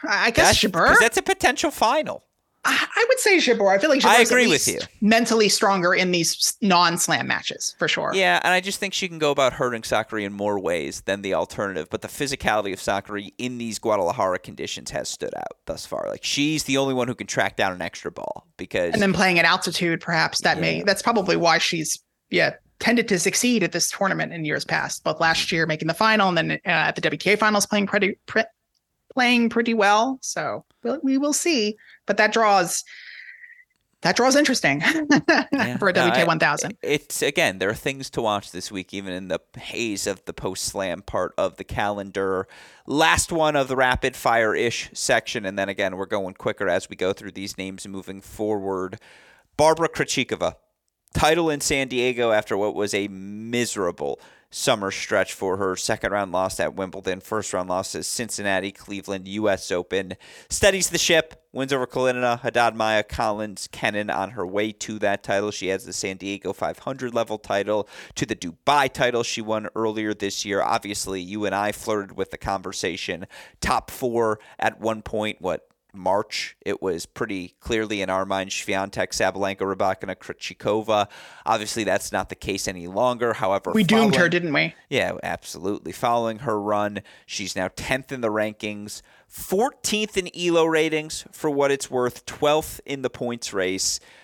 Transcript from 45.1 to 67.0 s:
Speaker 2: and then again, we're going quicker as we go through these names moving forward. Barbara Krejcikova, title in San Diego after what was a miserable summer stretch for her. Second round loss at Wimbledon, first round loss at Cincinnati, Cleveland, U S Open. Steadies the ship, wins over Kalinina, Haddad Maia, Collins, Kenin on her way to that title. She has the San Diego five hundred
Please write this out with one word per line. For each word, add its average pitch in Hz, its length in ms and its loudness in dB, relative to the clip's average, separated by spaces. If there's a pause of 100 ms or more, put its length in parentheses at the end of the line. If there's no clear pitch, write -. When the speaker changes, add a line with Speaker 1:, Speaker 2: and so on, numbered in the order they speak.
Speaker 2:
and 98 100 -6
then 98 120 0
again, 98 280 -2
we're 95 100 -6
going 95 280 -4
quicker 104 340 -2
as 90 220 0
we - 60 -14
go 90 160 0
through 101 200 -10
these 98 240 -10
names 95 300 -10
moving 98 340 -12
forward. 98 800 -4 (580)
Barbara 156 320 4
Krejcikova, 104 680 -2 (600)
title 160 340 4
in 147 120 -2
San 135 260 0
Diego 120 460 2
after 107 240 2
what 101 180 0
was 101 180 -2
a 101 140 0
miserable 101 1120 -4 (340)
summer 104 380 0
stretch - 420 0
for 95 260 -2
her. 95 180 0
Second 107 340 -2
round 98 220 -2
loss 92 260 -2
at 78 160 -2
Wimbledon, 92 460 -6
first 107 320 -6
round 92 160 -2
loss 92 260 -4
at 80 100 -6
Cincinnati, 101 680 -2
Cleveland, 98 560 -10
U 104 200 0
S 95 220 0
Open. 92 460 -2 (320)
Steadies 190 420 2
the - 80 -2
ship, - 540 0
wins 135 200 -4
over 127 140 0
Kalinina, 123 540 0
Haddad 117 340 2
Maia, 110 300 2
Collins, 107 680 -4
Kenin 104 400 -2
on 95 180 -2
her 107 140 -6
way 104 280 -2
to 107 260 -10
that 101 240 0
title. 101 300 0
She 92 160 -6
has 95 180 -2
the 87 60 -12
San 95 240 -6
Diego 95 360 -6
five - 280 -6
hundred 127 340 -8